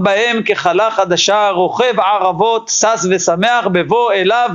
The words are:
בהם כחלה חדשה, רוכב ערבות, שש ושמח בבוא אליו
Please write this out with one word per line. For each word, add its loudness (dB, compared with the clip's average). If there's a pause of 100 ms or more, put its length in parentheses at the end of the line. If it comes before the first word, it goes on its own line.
בהם 0
כחלה 0
חדשה, 0
רוכב 0
ערבות, 0
שש 0 (120)
ושמח 0
בבוא 0
אליו 0